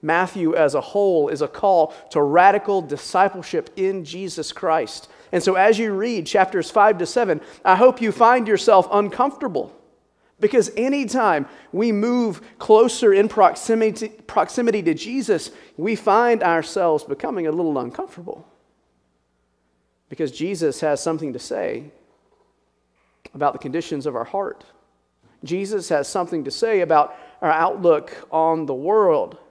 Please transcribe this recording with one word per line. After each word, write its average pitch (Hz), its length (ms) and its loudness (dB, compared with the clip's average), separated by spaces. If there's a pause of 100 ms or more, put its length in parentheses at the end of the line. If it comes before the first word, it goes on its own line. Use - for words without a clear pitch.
Matthew 170 520 0
as 151 200 2
a 151 60 0
whole 185 480 0
is 147 120 -6
a 143 80 -2
call 175 460 2 (160)
to 156 100 0
radical 190 640 4
discipleship 175 920 -4
in 190 280 -4
Jesus 170 480 -10
Christ. 160 560 -4 (240)
And 175 100 0
so 190 120 2
as 196 240 4
you 220 140 -2
read 196 340 -4
chapters 190 440 0
five 208 280 4
to 175 80 -4
seven, 190 340 -2 (240)
I 190 120 6
hope 254 260 4
you 214 100 0
find 240 360 4
yourself 202 420 4
uncomfortable, 208 840 -2 (680)
because 214 360 2
anytime 233 680 0 (260)
we 220 200 0
move 226 500 -2 (160)
closer 226 540 4
in 202 160 4
proximity, 220 800 0
proximity 214 760 -2
to 160 120 0
Jesus, 220 560 -4 (280)
we 202 160 -2
find 220 480 2
ourselves 165 640 0
becoming 165 420 -6
a 156 60 -2
little 160 260 -2
uncomfortable, - 680 -12 (1600)
because 131 240 -6
Jesus 160 480 -4
has 147 220 -2
something 156 320 -6
to 123 40 -10
say 123 540 -8 (1400)
about 139 180 0
the 139 60 -12
conditions 151 480 -6
of 127 100 -6
our 113 80 -4
heart. - 400 -8 (760)
Jesus 190 480 -6
has 143 180 0
something 175 360 -4
to 135 60 -8
say 220 300 0
about 156 340 2 (280)
our 160 80 0
outlook 165 800 0
on 160 340 0
the 139 100 -6
world. 156 640 0 (140)